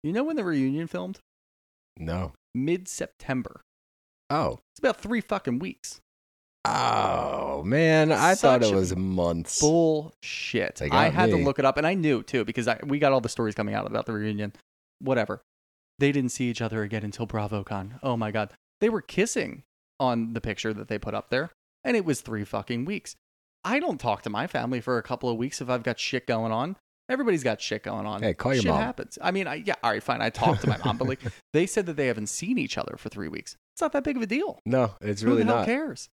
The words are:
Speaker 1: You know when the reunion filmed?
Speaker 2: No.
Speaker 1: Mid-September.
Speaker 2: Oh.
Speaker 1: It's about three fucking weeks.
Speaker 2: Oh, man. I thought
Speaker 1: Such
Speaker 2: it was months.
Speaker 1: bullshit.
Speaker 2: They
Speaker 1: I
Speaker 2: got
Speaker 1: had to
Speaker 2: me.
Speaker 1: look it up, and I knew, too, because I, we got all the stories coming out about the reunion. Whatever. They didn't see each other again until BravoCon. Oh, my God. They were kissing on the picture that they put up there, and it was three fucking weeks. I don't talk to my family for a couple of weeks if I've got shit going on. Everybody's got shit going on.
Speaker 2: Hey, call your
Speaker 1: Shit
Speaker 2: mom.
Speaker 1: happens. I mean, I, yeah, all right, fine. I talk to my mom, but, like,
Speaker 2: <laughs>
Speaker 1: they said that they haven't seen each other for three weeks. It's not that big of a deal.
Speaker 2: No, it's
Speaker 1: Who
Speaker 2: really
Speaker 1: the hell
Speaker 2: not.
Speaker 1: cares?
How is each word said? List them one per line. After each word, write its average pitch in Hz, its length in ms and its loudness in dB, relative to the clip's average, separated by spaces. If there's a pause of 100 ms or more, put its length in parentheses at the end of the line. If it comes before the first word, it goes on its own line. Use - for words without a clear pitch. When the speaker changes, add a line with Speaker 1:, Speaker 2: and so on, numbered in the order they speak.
Speaker 1:
You 156 80 -2
know 226 100 0
when 311 140 -2
the 226 80 -2
reunion 147 420 0
filmed? 180 320 -8 (760)
Speaker 2:
No. 82 380 -4 (200)
Speaker 1:
Mid-September. 143 1080 -4 (680)
Speaker 2:
Oh. 147 300 0 (120)
Speaker 1:
It's - 60 -20
about - 220 0
three 226 200 -2
fucking 139 380 -4
weeks. - 420 -10 (640)
Speaker 2:
Oh, 135 1000 0
man. 156 460 6
I 156 240 6
thought 127 280 6
Speaker 1:
Such 107 100 6
Speaker 2:
it - 20 4
was 92 220 4
months. 90 640 0
Speaker 1:
bullshit. 156 1160 2
Speaker 2:
They - 100 -4
Speaker 1:
I 135 240 4
Speaker 2:
got - 40 -2
Speaker 1:
had 165 160 4
to 101 60 6
Speaker 2:
me. - 80 4
Speaker 1:
look 139 140 2
it 139 60 0
up, 135 120 6
and 151 100 2
I 180 80 2
knew, 151 280 2
too, 120 220 0
because 117 240 -2
I, 110 160 0
we 143 140 0
got 143 140 6
all 131 80 6
the 117 80 -2
stories 110 260 -2
coming 104 200 -2
out 104 120 -2
about 110 200 -4
the 117 60 -4
reunion. 104 400 -4 (460)
Whatever. 120 440 0 (560)
They 143 120 4
didn't 135 220 2
see 123 160 -2
each 120 140 -4
other 110 200 -2
again 104 220 -4
until 104 220 -6
BravoCon. 104 760 -4
Oh, 127 140 0
my 110 140 -2
God. 104 200 -2 (300)
They 214 80 4
were 220 140 0
kissing - 600 -2 (380)
on 117 320 0
the 117 80 -4
picture 110 320 -4
that 107 160 -8
they 107 100 -4
put 104 160 -6
up 107 160 -6
there, 143 200 -2 (340)
and 247 120 2
it 202 80 2
was 147 160 2
three 107 240 -4
fucking 117 400 -4
weeks. 190 300 -8 (480)
I 226 160 0
don't 294 200 -2
talk 110 240 0
to 110 80 -4
my 110 160 -2
family 123 340 -2
for 123 180 0
a 107 40 -2
couple 127 260 -4
of 117 80 0
weeks 127 240 -4
if 127 100 -8
I've 123 120 0
got 117 160 -2
shit - 280 -4
going 113 260 0
on. 143 240 -2 (340)
Everybody's 233 340 2
got 110 160 0
shit - 220 -6
going 104 240 -6
on. 104 160 -6
Speaker 2:
Hey, 107 120 2
call 135 200 0
your 123 80 2
Speaker 1:
Shit 92 100 4
Speaker 2:
mom. 76 80 4
Speaker 1:
happens. - 400 -6
I 180 100 0
mean, 190 160 -2
I, 139 100 -6
yeah, 202 260 -2
all 117 80 2
right, 107 120 -2
fine. 120 200 -2
I 113 80 0
talk 117 300 2
to - 80 -2
my 127 100 0
mom, 117 180 -2
but, 127 100 -2
like, 131 140 -4 (160)
Speaker 2:
<laughs> - 160 -20
Speaker 1:
they 165 140 4
said 202 200 0
that 160 100 -6
they 139 100 0
haven't 107 220 -2
seen 226 300 -2
each - 200 -4
other - 180 -6
for - 140 -10
three 95 180 -8
weeks. - 280 -12 (180)
It's - 80 -4
not 311 100 0
that 277 120 -2
big 285 120 -2
of 240 60 -2
a 220 40 -2
deal. 277 380 -2
Speaker 2:
No, 117 380 2
it's 104 180 -2
Speaker 1:
Who 110 80 2
Speaker 2:
really - 140 6
Speaker 1:
the 220 60 4
hell 233 100 4
Speaker 2:
not. 202 80 2
Speaker 1:
cares? 277 500 -4